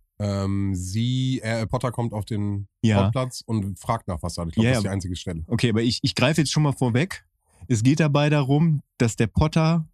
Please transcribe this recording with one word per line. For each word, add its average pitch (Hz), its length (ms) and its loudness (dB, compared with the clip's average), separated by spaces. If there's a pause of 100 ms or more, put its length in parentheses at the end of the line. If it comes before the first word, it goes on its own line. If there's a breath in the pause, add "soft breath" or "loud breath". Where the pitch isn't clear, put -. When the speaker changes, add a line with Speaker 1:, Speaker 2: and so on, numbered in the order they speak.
(200)
Speaker 1:
Ähm, 98 540 -2
sie, 120 680 -2
äh, 113 240 -4
Potter 127 240 -4
kommt 120 220 -4
auf 104 120 -6
den 101 420 -6 (140)
Speaker 2:
Ja. 110 180 4
Speaker 1:
Sportplatz 123 460 0
und 101 320 -4
fragt - 300 -4
nach 85 160 -6
Wasser. 85 240 -6
Ich 82 60 -8
glaub, 110 100 2
Speaker 2:
Ja, 117 80 4
Speaker 1:
das 127 80 2
ist 104 40 0
die 98 40 -2
Speaker 2:
ja. 95 60 -4
Speaker 1:
einzige 90 240 -4
Stelle. 82 300 -8
Speaker 2:
Okay, 120 220 0
aber 113 140 2
ich, 120 180 0
ich - 140 -2
greife 160 260 2
jetzt 139 100 0
schon 156 120 2
mal 143 80 2
vorweg. 127 540 -2 (420 soft breath)
Es 110 160 0
geht 143 160 4
dabei 147 320 4
darum, 147 500 2 (160)
dass 117 200 0
der 113 100 2
Potter, 160 680 2